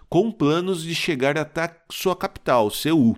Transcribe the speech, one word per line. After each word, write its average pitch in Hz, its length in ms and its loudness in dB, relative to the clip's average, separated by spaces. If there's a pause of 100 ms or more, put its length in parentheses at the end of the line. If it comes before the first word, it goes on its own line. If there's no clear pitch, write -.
com 214 240 2
planos 170 500 -2
de 165 120 -8
chegar 143 420 -2
até 165 460 -6 (100)
sua 180 240 -2
capital, 123 540 0
Seul. 143 460 2